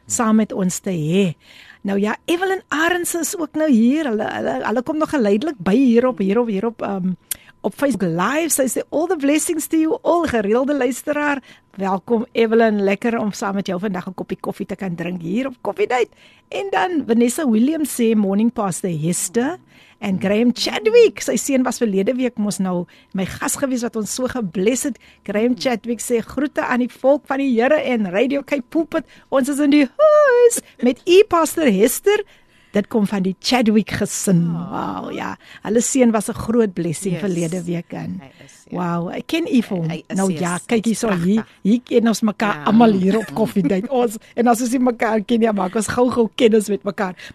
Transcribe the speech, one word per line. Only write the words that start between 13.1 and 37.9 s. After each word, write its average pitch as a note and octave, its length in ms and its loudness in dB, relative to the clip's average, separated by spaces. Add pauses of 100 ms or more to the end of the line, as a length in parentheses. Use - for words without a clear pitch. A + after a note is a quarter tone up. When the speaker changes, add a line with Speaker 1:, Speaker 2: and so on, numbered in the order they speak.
Speaker 1:
om G#3+ 120 -4
saam G3 240 -6
met G3 120 -4
jou F3 120 -4
vandag F#3 280 -6
'n F#3 60 -12
koppie - 260 -10
koffie - 260 -10
te G3 100 -10
kan F#3 200 -8
drink E3+ 260 -8
hier G#3 260 -4
op B3+ 140 -12
Koffiedייט. G#4+ 480 -2 (400)
En G4 220 -6
dan F4+ 360 0
Vanessa A#3+ 420 2
Williams C4+ 520 0
sê, A3+ 140 2
"Morning G#3 380 0
Pastor G3 360 -4 (120)
Hester." A3+ 560 -2 (420)
En F#3+ 200 -4
Graham G#3+ 340 2
Chadwick, G#4+ 680 4
sy B3+ 140 -2
seun B3+ 280 0
was B3 160 -2
verlede G3+ 360 0
week B3 220 -4
mos G#3 220 -2
nou F3+ 260 -2 (280)
my F#3+ 120 -4
gas - 300 -6
gewees B3+ 260 -2
wat A#3 140 -6
ons G#3+ 180 -6
so B3+ 140 -4
gebless A3+ 560 -2
het. C#4 160 -6 (240)
Graham A3+ 340 0
Chadwick A#3 440 -4
sê, A#3 200 -2
"Groete - 400 -6
aan B3 180 -2
die B3 100 0 (100)
volk C#4 260 2
van C4+ 120 -4
die C4+ 240 0
Here C#4+ 200 2
en A3 300 -2
Radio C4 320 0
Cape C#4+ 260 -4
Pulpit. D#4+ 360 -2 (240)
Ons C4 200 0
is C#4 100 -2
in D4 120 4
die D4 160 6 (100)
huis C#5+ 640 6 (200)
met B3+ 260 2
u, F#4 200 8
Pastor D#4+ 440 0
Hester." C4+ 520 2 (480)
Dit G3+ 160 0
kom G#3+ 200 0
van G3 160 -2
die F#3+ 160 -2
Chadwick A3 520 2
gesin. E3+ 640 0
Speaker 2:
Oh. - 460 -8
Speaker 1:
Wow, - 100 -10
ja. - 260 -8 (260)
Hulle A3+ 180 2
seun A#3+ 300 4
was G#3+ 180 0
'n A#3 40 -4
groot A3 400 0
blessing E3+ 400 -4
Speaker 2:
Yes. E3+ 80 -4
Speaker 1:
verlede F3 420 -2
week E3+ 300 -6